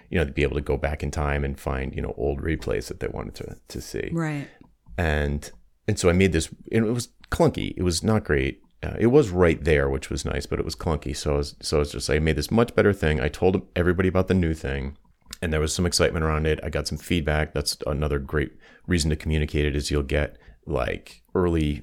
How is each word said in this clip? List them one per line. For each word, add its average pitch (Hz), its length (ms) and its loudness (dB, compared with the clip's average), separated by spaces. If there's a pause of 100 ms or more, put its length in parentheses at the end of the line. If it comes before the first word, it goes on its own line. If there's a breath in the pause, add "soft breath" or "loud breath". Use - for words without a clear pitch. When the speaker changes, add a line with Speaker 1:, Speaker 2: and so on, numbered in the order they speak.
(100)
Speaker 1:
you - 80 0
know, 80 60 2
they'd 69 100 -4
be 73 80 0
able 69 140 0
to 73 40 0
go 71 160 -2
back 73 260 -4
in 73 100 -4
time 71 320 -2
and 69 140 -4
find, 67 360 -6
you - 80 -6
know, 64 140 -6
old 71 240 -2
replays 58 480 -2
that - 120 -10
they - 60 -4
wanted - 300 -8
to, - 200 -12 (120)
to - 120 -10
see. - 320 -8
Speaker 2:
Right. 156 360 -4 (500)
Speaker 1:
And, 73 500 0 (380)
and 104 120 0
so 92 120 2
I - 20 6
made 90 200 6
this, 80 160 0 (240)
and 113 140 2
it 110 60 0
was 120 160 -4 (220)
clunky. - 460 2
It - 60 -4
was 90 200 0
not 107 220 2
great. 69 360 0 (220)
Uh, - 160 -6
it 107 80 4
was 123 240 6
right 85 320 4
there, 73 260 4
which 67 220 -4
was 73 140 -4
nice, - 220 -4
but - 120 -2
it - 60 -4
was - 100 -6
clunky. 73 420 -2
So 73 180 0
I - 20 2
was, 71 260 -2
so - 140 0
I - 20 6
was 73 140 2
just, - 180 -6
I 73 80 4
made 78 180 4
this 73 140 -2
much 117 240 2
better - 180 6
thing. 76 280 0
I 69 80 -2
told 95 340 2 (140)
everybody 90 320 2
about 92 180 2
the 92 80 2
new 85 180 2
thing, 69 440 -6 (440)
and 85 120 -4
there 78 80 2
was 78 120 0
some 90 140 0
excitement 82 380 2
around 78 220 0
it. 78 180 2
I - 60 -6
got 78 180 -4
some 76 100 -6
feedback. 78 560 0
That's - 220 -4 (100)
another 73 320 -2
great 69 340 -4 (360 loud breath)
reason 82 220 2
to 76 60 2
communicate 76 480 0
it, 71 120 0
is 73 140 -4
you'll 73 120 2
get, 73 340 -2 (300 soft breath)
like, 62 560 -6 (120)
early 82 480 2